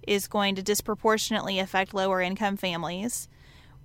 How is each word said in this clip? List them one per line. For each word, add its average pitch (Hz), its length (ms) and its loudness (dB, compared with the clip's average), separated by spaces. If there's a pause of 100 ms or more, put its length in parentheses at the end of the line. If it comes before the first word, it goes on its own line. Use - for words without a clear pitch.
is 202 220 0
going 202 260 2
to 190 80 -6
disproportionately 208 960 0
affect 190 340 0
lower 190 280 2
income 196 360 0
families, 180 720 -4 (560)